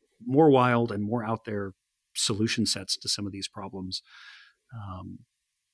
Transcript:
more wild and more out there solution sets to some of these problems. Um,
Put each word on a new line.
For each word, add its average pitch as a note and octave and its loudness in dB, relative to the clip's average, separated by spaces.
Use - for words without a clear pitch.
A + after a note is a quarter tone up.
more C#3+ 6
wild B2 6
and G#2 -4
more A2+ -4
out A2+ -4
there G2+ -6
solution A2 0
sets - -4
to - -10
some G2+ -4
of F#2+ -6
these G2 -10
problems. F#2+ -10
Um, F#2 -12